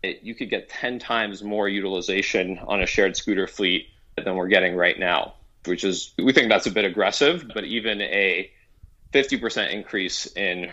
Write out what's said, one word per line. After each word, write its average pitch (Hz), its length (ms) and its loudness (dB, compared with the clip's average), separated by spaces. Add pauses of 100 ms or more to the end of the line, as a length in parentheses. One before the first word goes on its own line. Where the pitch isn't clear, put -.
it, - 180 -6
you 113 140 -12
could 120 120 -8
get 95 200 -6
ten 123 320 -6
times 107 420 -4
more 104 260 -2
utilization 95 1000 -2
on 101 140 0
a 90 60 2
shared 95 300 2
scooter 95 320 -2
fleet 92 400 0 (280)
than 92 200 -4
we're 92 100 -2
getting 92 300 4
right 87 220 2
now, 87 360 0 (300)
which - 180 -2
is, 92 360 -2
we 123 140 4
think 131 160 6
that's 104 180 4
a 113 40 0
bit 98 140 2
aggressive, 143 680 2
but 104 120 -6
even 107 360 -2
a 95 480 2 (640)
fifty 139 240 4
percent 107 360 -2
increase 95 540 -4 (100)
in 90 360 -4